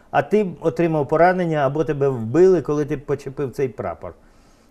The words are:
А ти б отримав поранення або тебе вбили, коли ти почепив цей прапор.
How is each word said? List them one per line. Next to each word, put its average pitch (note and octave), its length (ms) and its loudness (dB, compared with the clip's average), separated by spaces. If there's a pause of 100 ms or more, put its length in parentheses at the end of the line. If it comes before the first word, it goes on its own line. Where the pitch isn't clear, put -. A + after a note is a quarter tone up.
(120)
А - 100 2
ти G#3 220 2
б F3 180 -6
отримав D#3+ 460 0
поранення E3+ 500 2
або C#3+ 260 0
тебе C#3 260 0
вбили, C#3+ 520 4
коли D3 240 -2
ти C#3+ 120 -6
почепив C#3 540 -8
цей C3+ 160 -4
прапор. F2+ 460 -10 (580)